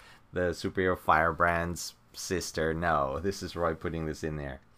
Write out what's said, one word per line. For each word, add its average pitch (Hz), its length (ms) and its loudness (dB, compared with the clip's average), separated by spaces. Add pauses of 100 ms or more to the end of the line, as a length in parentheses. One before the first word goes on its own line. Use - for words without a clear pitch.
(320)
the 90 180 2
superhero 92 460 0
Firebrand's 85 960 2 (180)
sister. 82 600 -2
No, 78 460 0
this 95 240 -4
is 90 140 -8
Roy 85 180 0
putting 80 320 -4
this 76 160 -6
in 78 140 -4
there. 69 240 -8 (180)